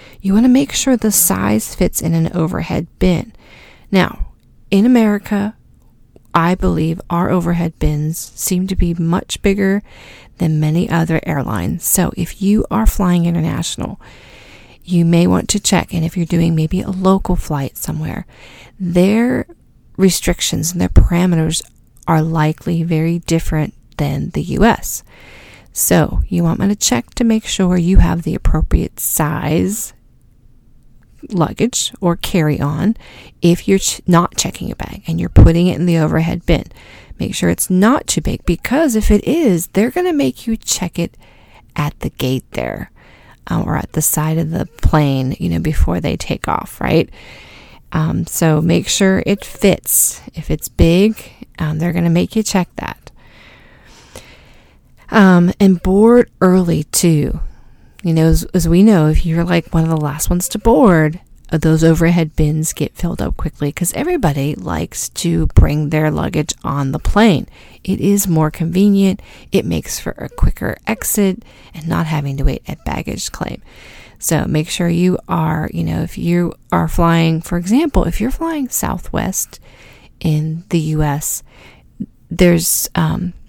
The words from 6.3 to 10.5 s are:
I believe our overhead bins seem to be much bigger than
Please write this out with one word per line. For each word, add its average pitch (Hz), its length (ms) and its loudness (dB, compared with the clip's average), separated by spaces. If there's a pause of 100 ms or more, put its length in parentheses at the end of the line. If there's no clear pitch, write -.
I 170 200 2
believe 165 460 -2 (100)
our 175 200 0
overhead 170 500 -2
bins 151 560 -4
seem 185 320 -4
to 190 80 -6
be 175 180 2
much 170 480 -4
bigger 196 400 0 (560)
than 156 220 0